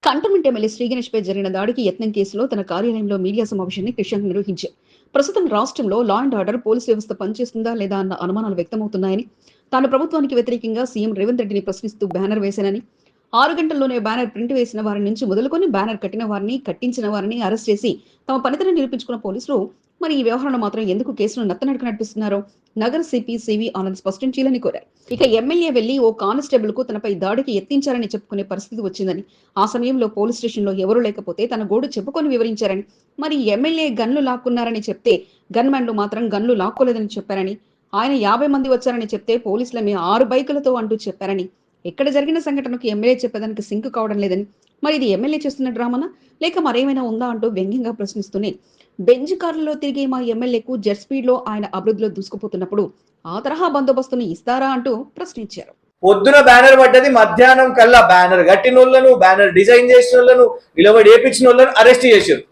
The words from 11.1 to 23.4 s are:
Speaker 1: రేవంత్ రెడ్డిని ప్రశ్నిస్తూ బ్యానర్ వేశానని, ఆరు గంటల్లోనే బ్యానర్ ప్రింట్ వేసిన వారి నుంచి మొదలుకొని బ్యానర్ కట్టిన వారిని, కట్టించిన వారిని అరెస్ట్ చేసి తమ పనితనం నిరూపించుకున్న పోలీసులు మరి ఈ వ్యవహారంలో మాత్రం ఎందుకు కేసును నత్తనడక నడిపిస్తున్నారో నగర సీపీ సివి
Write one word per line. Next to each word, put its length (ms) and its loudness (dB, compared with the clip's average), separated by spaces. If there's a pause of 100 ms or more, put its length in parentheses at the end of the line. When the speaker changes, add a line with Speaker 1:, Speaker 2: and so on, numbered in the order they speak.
Speaker 1:
రేవంత్ 260 -4
రెడ్డిని 200 -4
ప్రశ్నిస్తూ 460 -8
బ్యానర్ 320 -4
వేశానని, 440 -4 (520)
ఆరు 180 0
గంటల్లోనే 460 -2
బ్యానర్ 280 -4
ప్రింట్ 260 -8
వేసిన 280 -4
వారి 200 -4
నుంచి 260 -4
మొదలుకొని 400 -2
బ్యానర్ 360 -4
కట్టిన 220 -8
వారిని, 440 -6
కట్టించిన 400 -6
వారిని 340 -6
అరెస్ట్ 280 -4
చేసి 300 -4 (300)
తమ 60 -2
పనితనం 380 -2
నిరూపించుకున్న 440 -6
పోలీసులు 520 -6 (320)
మరి 120 -4
ఈ 80 -2
వ్యవహారంలో 360 -2
మాత్రం 240 -4
ఎందుకు 300 -4
కేసును 340 -4
నత్తనడక 380 -4
నడిపిస్తున్నారో 580 -6 (360)
నగర 220 -2
సీపీ 380 -6
సివి 380 -4